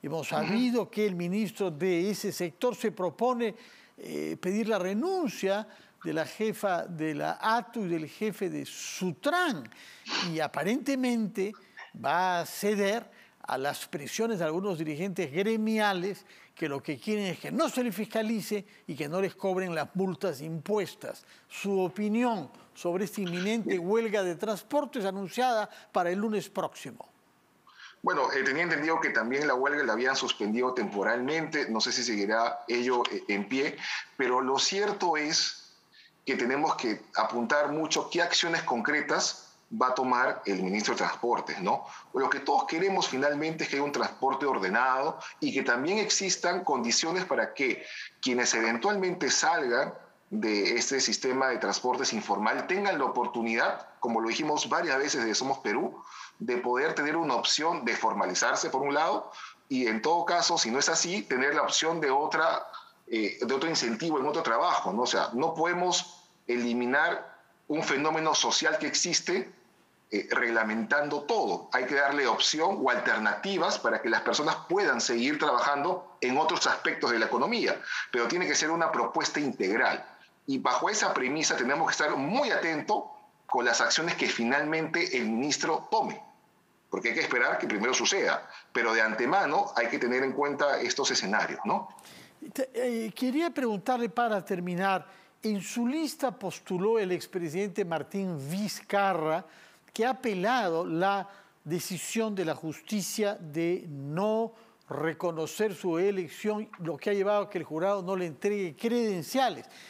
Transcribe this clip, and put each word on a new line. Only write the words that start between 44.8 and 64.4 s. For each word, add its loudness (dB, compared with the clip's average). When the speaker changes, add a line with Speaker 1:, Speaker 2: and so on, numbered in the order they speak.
Speaker 2:
y 0
que 2
también 2
existan 0
condiciones 0
para 0
que -2
quienes 2
eventualmente 0
salgan 2
de 2
este 0
sistema 2
de 0
transportes 0
informal 0
tengan 0
la 2
oportunidad, 0
como 0
lo 0
dijimos 0
varias 2
veces 0
desde 2
Somos 0
Perú, -2
de -2
poder 0
tener 0
una 0
opción 0
de 0
formalizarse 0
por 0
un 0
lado 0
y 0
en 2
todo 2
caso, 2
si 0
no 2
es 2
así, 0
tener 2
la 4
opción 2
de 2
otra, 2
eh, 0
de 0
otro 0
incentivo 0
en 0
otro 0